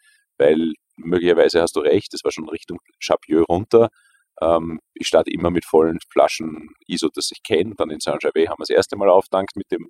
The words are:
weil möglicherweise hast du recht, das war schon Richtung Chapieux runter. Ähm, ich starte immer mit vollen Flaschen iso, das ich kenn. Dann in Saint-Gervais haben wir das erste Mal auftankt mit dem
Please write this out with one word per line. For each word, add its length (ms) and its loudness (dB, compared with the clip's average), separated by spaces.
weil 360 2
möglicherweise 640 2
hast 140 -2
du 40 -2
recht, 340 0
das 100 -12
war 80 -2
schon 180 -10
Richtung 300 -12
Chapieux 480 0
runter. 420 2
Ähm, 380 0
ich 140 -10
starte 240 2
immer 180 -2
mit 160 -2
vollen 340 2
Flaschen 580 -2
iso, 220 -2
das 220 -8
ich 120 -18
kenn. 340 -2
Dann 120 -4
in 100 -10
Saint-Gervais 480 -2
haben 120 -8
wir 80 -10
das 20 -6
erste 260 0
Mal 140 0
auftankt 460 2
mit 160 -10
dem 180 -6